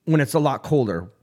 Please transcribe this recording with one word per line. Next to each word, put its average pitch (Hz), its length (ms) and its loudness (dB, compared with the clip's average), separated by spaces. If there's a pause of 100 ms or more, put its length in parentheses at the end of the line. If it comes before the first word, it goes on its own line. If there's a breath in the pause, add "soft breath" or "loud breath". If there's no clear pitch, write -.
when 160 160 2
it's 139 120 -2
a 165 60 2
lot 147 240 0
colder. 101 460 0 (140)